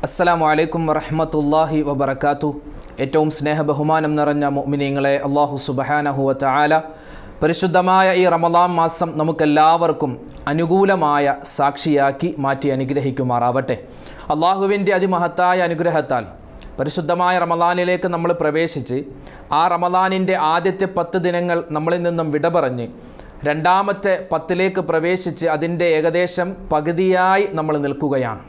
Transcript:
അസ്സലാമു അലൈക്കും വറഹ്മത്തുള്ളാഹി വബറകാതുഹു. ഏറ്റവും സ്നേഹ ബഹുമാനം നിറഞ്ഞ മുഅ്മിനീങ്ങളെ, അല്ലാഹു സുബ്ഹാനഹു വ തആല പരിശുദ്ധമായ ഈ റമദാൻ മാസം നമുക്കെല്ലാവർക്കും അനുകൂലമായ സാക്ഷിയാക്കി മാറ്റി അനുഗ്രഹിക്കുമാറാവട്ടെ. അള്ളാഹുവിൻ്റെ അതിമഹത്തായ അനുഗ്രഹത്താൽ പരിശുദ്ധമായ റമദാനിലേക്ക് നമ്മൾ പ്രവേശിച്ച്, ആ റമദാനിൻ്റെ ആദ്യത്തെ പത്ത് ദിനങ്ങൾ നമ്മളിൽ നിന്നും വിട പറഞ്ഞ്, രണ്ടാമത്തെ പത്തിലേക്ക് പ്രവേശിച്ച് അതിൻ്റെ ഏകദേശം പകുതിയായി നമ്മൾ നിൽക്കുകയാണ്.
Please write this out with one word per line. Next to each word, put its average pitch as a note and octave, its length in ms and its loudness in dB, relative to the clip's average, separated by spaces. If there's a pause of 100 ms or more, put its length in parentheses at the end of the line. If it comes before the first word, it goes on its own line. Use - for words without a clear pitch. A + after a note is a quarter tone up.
അസ്സലാമു E3+ 460 2
അലൈക്കും E3 380 0
വറഹ്മത്തുള്ളാഹി D3+ 960 0
വബറകാതുഹു. C#3+ 640 -2 (520)
ഏറ്റവും D#3 340 2
സ്നേഹ D3+ 200 -2 (120)
ബഹുമാനം D3+ 500 0
നിറഞ്ഞ D3 260 0 (120)
മുഅ്മിനീങ്ങളെ, C#3 560 0 (140)
അല്ലാഹു C#3+ 300 0 (100)
സുബ്ഹാനഹു C#3 640 -2
വ C3+ 40 2 (100)
തആല D3 360 4 (640)
പരിശുദ്ധമായ F3+ 640 4 (140)
ഈ - 20 6 (120)
റമദാൻ E3+ 440 4
മാസം E3 320 0 (100)
നമുക്കെല്ലാവർക്കും D#3 920 2 (420)
അനുകൂലമായ D#3+ 840 2 (220)
സാക്ഷിയാക്കി C#3+ 760 0 (140)
മാറ്റി C#3 220 -2 (100)
അനുഗ്രഹിക്കുമാറാവട്ടെ. B2+ 1000 -2 (580)
അള്ളാഹുവിൻ്റെ G3 640 2
അതിമഹത്തായ F3+ 600 0 (100)
അനുഗ്രഹത്താൽ D#3 560 0 (540)
പരിശുദ്ധമായ F3 680 0
റമദാനിലേക്ക് F3 640 0
നമ്മൾ E3+ 240 0 (100)
പ്രവേശിച്ച്, D3+ 560 -2 (640)
ആ - 20 4 (120)
റമദാനിൻ്റെ F#3 600 2 (200)
ആദ്യത്തെ F#3 320 0 (100)
പത്ത് E3+ 280 -2
ദിനങ്ങൾ F3 320 0 (200)
നമ്മളിൽ E3 320 0
നിന്നും E3 260 -2
വിട D3+ 120 0 (100)
പറഞ്ഞ്, B2 300 -2 (600)
രണ്ടാമത്തെ F#3+ 640 0 (200)
പത്തിലേക്ക് F#3 580 -2
പ്രവേശിച്ച് E3 640 -2
അതിൻ്റെ E3+ 320 -2 (120)
ഏകദേശം F3 500 0 (240)
പകുതിയായി F#3 720 2 (120)
നമ്മൾ D#3 180 -2 (100)
നിൽക്കുകയാണ്. C3+ 640 -2